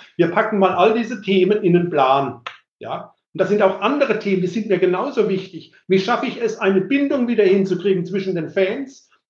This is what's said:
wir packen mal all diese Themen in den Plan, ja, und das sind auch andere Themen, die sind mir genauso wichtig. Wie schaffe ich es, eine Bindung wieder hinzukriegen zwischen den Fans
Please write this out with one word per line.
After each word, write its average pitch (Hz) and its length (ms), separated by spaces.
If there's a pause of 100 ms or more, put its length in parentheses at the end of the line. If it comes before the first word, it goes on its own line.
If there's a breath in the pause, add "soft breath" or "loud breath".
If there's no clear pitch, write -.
(160 loud breath)
wir 170 140
packen 220 280
mal 185 140
all 185 200
diese 233 300
Themen 196 400
in 175 100
den 175 160
Plan, 135 540 (360)
ja, - 360 (180)
und - 80
das 185 100
sind 208 120
auch 190 200
andere 262 360
Themen, 190 220
die 180 80
sind 202 200
mir 185 100
genauso 190 500
wichtig. 180 460 (140 soft breath)
Wie 190 100
schaffe 233 260
ich 233 160
es, 233 180
eine 196 220
Bindung 277 480
wieder 214 160
hinzukriegen 185 640
zwischen 190 280
den 160 140
Fans 220 640 (180)